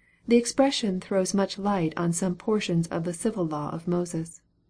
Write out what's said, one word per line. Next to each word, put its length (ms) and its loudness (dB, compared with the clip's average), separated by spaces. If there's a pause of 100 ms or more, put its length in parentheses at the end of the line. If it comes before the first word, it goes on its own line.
(280)
The 100 8
expression 640 2
throws 360 0
much 240 0
light 360 0
on 160 0
some 220 0
portions 540 0
of 160 -4
the 100 -4
civil 320 -2
law 240 -4
of 180 -10
Moses. 540 -4 (280)